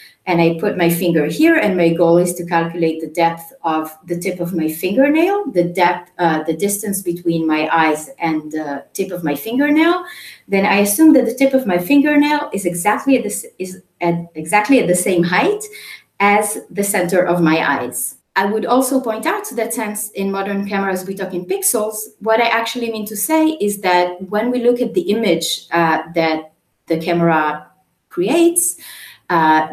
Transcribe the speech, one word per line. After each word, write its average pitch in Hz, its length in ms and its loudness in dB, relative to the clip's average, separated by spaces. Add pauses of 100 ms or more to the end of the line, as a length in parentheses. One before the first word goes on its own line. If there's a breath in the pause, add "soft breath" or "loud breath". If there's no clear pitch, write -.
(260 loud breath)
and 170 140 2
I 170 200 2
put 202 160 -2
my 175 140 2
finger 165 360 0
here, 320 300 2
and 202 200 0
my 170 120 4
goal 170 300 4
is 175 160 0
to 175 120 -10
calculate 170 540 -2
the - 80 -8
depth 170 440 -2 (100)
of 156 280 -4 (140)
the 175 140 -6
tip 190 200 -4
of 175 160 -6
my 156 140 -2
fingernail, 294 840 0
the 175 140 0
depth, 175 540 -2
uh, 160 260 0
the 165 120 -4
distance 202 460 -4
between 170 440 -2
my 156 280 0
eyes 156 440 0
and 156 340 -4
the 143 400 -6
tip 190 200 -4
of 170 120 -8
my 143 100 0
fingernail, 294 680 2 (420 loud breath)
then 196 200 2
I 202 140 4
assume 294 340 6
that 254 100 6
the 220 100 -2
tip 269 200 2
of 254 120 2
my 175 120 2
fingernail 294 760 2
is 196 120 -4
exactly 220 520 0
at 196 60 2
the 202 80 -4
s-, - 160 -10 (120)
is 185 240 -10 (180)
at, 170 340 0
exactly 208 440 2
at 175 80 2
the 175 80 2
same 175 280 2
height 202 420 0 (560 loud breath)
as 208 380 2 (120)
the 196 140 -2
center 180 380 0
of 175 180 2
my 156 400 2
eyes. - 360 -8 (200)
I 196 80 0
would 208 220 -2
also 262 340 2
point 220 260 -4
out 415 180 -4 (120)
that 226 180 -4
since 208 380 -6
in 196 180 -4
modern 196 380 -4
cameras 190 360 -2
we 196 100 -8
talk 190 200 -8
in 180 120 -6
pixels, 226 500 -2 (240)
what 220 200 2
I 233 60 2
actually 226 460 -2
mean 214 140 -6
to 214 100 -8
say 311 440 0
is 202 200 -2
that 180 500 0
when 220 220 0
we 247 100 -2
look 240 180 2
at 196 140 -2
the 180 160 0
image, 214 640 0
uh, 165 300 2 (120)
that 160 380 -2 (340)
the 165 120 0
camera 165 680 0 (420)
creates, 339 680 0 (540 loud breath)
uh, 160 420 4